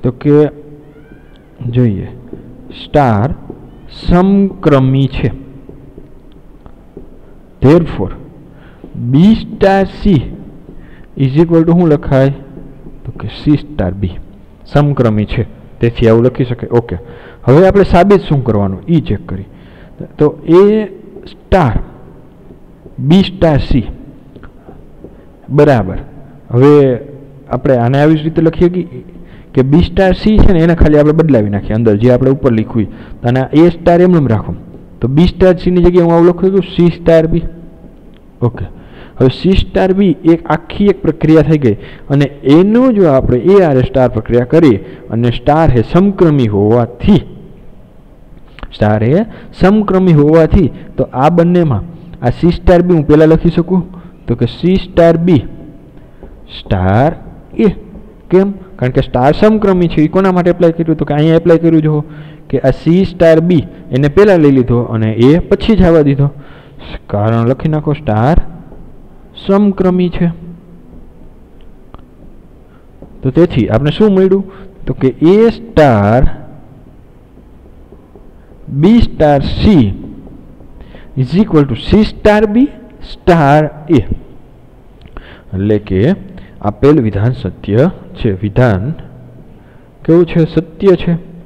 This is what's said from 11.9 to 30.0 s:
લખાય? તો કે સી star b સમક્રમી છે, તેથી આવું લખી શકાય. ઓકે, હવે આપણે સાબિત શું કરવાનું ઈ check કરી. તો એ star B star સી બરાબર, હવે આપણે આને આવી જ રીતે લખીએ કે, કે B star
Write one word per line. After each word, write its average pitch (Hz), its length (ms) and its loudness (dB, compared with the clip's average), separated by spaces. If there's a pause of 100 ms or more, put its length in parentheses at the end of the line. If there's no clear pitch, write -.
લખાય? 139 400 0 (720)
તો - 160 -14
કે - 80 -10 (100)
સી 151 240 0
star 90 300 -6 (100)
b 87 140 -6 (560)
સમક્રમી 117 600 0
છે, 110 140 -4 (340)
તેથી 117 280 0
આવું 117 200 4
લખી 123 220 -4
શકાય. - 280 -10
ઓકે, - 180 -6 (500)
હવે 156 200 4
આપણે 190 180 4 (100)
સાબિત 190 340 2
શું 139 160 -2
કરવાનું 101 440 -4
ઈ 165 200 0
check 104 180 -6
કરી. 95 220 -12 (680)
તો 151 80 2 (340)
એ - 20 6 (680)
star 156 480 -2 (1160)
B 160 320 2
star 156 280 0 (120)
સી 120 160 0 (1600)
બરાબર, 131 500 0 (540)
હવે 131 200 4 (800)
આપણે 127 280 -2
આને 120 240 0
આવી 156 180 2
જ - 80 -10
રીતે 160 180 -2
લખીએ 175 300 0
કે, 175 100 -6 (680)
કે 127 200 0
B 170 160 4
star 190 340 0